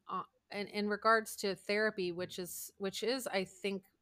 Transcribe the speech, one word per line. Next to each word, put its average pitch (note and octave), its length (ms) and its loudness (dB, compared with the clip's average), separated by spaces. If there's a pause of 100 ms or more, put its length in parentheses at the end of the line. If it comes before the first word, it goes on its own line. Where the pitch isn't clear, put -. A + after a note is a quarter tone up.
on, F#3 160 -4 (280)
in, G3+ 160 -4
in G#3 200 0
regards A3 500 4
to G3 180 0
therapy, G#3 560 0
which F3 280 -6
is, - 380 -8
which G3 260 -2
is, A#3+ 240 0
I F#3+ 160 0
think, G3 400 -4 (180)